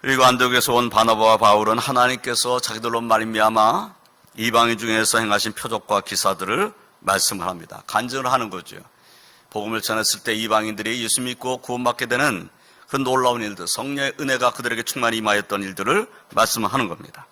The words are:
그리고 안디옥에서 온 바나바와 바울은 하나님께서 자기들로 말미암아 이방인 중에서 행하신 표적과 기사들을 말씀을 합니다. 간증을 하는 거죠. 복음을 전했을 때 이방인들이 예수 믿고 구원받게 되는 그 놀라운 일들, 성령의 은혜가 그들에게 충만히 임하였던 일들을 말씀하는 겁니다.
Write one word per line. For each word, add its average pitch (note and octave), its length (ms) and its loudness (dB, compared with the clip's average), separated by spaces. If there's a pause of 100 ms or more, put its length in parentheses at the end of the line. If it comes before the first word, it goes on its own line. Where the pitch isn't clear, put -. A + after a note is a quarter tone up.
그리고 C3 240 4
안디옥에서 B2 480 4
온 A#2+ 160 2
바나바와 A2 480 6
바울은 G#2+ 400 4
하나님께서 B2 800 0
자기들로 A#2 420 -4
말미암아 A2+ 920 2 (420)
이방인 A#2 420 2
중에서 A2 420 0
행하신 G#2 340 0
표적과 G#2+ 480 -2
기사들을 G2+ 720 -2 (260)
말씀을 F#2+ 480 -2
합니다. F2+ 400 -12
간증을 B2+ 440 -4
하는 A#2+ 180 0
거죠. F#2+ 280 -12 (720)
복음을 G#2+ 320 -6
전했을 A2 420 -2
때 A#2 100 -2
이방인들이 A2 680 -2
예수 A2+ 180 -2
믿고 B2+ 360 -6
구원받게 B2 500 -4
되는 B2 420 -2 (380)
그 - 80 -6
놀라운 B2+ 480 0
일들, F#2+ 240 -8
성령의 C#3 520 -6
은혜가 C3 320 0
그들에게 A#2+ 320 -6
충만히 A#2 340 -2
임하였던 G#2 440 0
일들을 G2 480 -2 (220)
말씀하는 A2+ 560 0
겁니다. - 440 -14